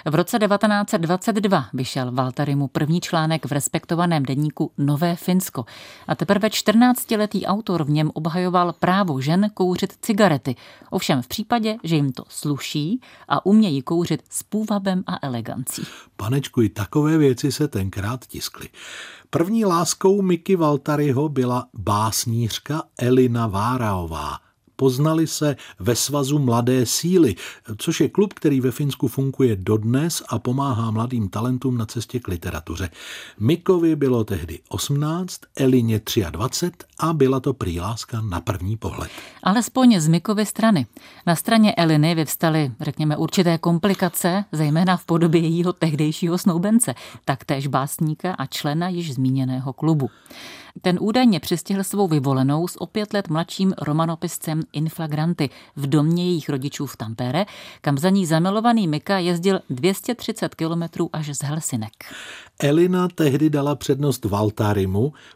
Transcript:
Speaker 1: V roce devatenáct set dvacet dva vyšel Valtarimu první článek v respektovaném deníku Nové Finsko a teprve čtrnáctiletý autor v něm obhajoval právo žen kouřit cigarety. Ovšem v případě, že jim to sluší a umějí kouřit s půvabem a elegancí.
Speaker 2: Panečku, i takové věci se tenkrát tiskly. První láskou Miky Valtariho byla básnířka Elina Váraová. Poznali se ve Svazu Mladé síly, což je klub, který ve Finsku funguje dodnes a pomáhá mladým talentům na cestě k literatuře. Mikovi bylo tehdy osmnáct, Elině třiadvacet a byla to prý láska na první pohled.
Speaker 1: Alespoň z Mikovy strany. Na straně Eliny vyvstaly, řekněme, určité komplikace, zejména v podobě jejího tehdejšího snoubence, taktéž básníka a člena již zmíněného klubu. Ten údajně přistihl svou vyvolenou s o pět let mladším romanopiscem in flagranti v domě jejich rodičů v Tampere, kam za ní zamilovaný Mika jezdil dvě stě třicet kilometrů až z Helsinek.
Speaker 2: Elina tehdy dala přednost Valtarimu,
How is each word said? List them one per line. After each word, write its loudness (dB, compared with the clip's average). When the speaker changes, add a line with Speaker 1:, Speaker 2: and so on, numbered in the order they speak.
Speaker 1:
V -2
roce 2
devatenáct 2
set 2
dvacet 0
dva 2
vyšel -4
Valtarimu 0
první 0
článek -2
v -4
respektovaném 0
deníku -2
Nové 0
Finsko -2
a -2
teprve 0
čtrnáctiletý 2
autor -2
v -2
něm 2
obhajoval 0
právo 0
žen 2
kouřit 0
cigarety. 2
Ovšem 0
v -10
případě, -2
že 2
jim 2
to -10
sluší -4
a 0
umějí 4
kouřit -2
s -8
půvabem -2
a -8
elegancí. -8
Speaker 2:
Panečku, -2
i 4
takové 0
věci 2
se -2
tenkrát -4
tiskly. -12
První 0
láskou 2
Miky 2
Valtariho 2
byla 0
básnířka -2
Elina 4
Váraová. -4
Poznali 2
se -2
ve 0
Svazu -2
Mladé 2
síly, 2
což -2
je 2
klub, 0
který 2
ve 0
Finsku -2
funguje 0
dodnes 0
a -2
pomáhá -2
mladým -2
talentům -2
na -2
cestě -8
k -14
literatuře. -6
Mikovi 2
bylo 2
tehdy -8
osmnáct, -4
Elině 4
třiadvacet -4
a 0
byla 2
to -2
prý -4
láska -8
na -4
první -4
pohled. -8
Speaker 1:
Alespoň 4
z 2
Mikovy 2
strany. 2
Na 2
straně 4
Eliny 4
vyvstaly, 0
řekněme, -2
určité 2
komplikace, 0
zejména 2
v -6
podobě 4
jejího 2
tehdejšího 0
snoubence, 2
taktéž -2
básníka -2
a -6
člena -2
již -4
zmíněného 0
klubu. 0
Ten 0
údajně 4
přistihl -4
svou 0
vyvolenou 2
s -12
o -8
pět -6
let -2
mladším 0
romanopiscem -2
in -2
flagranti -2
v -6
domě 2
jejich -2
rodičů -6
v -12
Tampere, -4
kam 0
za 2
ní 2
zamilovaný 2
Mika -2
jezdil 0
dvě 0
stě -6
třicet -6
kilometrů -4
až -6
z -8
Helsinek. -4
Speaker 2:
Elina 4
tehdy 2
dala 0
přednost -2
Valtarimu, 0